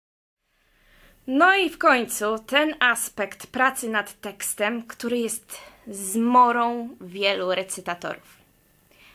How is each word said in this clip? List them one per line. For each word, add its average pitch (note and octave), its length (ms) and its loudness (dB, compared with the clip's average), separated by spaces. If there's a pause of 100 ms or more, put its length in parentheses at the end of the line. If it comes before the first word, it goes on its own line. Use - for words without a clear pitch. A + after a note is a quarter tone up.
(1300)
No D#4+ 280 6
i F#4+ 140 2
w - 80 -10
końcu A3 680 2
ten D4 320 2
aspekt - 680 -2
pracy B3+ 420 -2
nad G#3+ 320 -4
tekstem, G#3 640 -6
który A#3+ 300 -4
jest - 400 -6 (300)
zmorą A#3 1000 2 (120)
wielu F#3+ 500 -2
recytatorów. F3+ 880 -6 (760)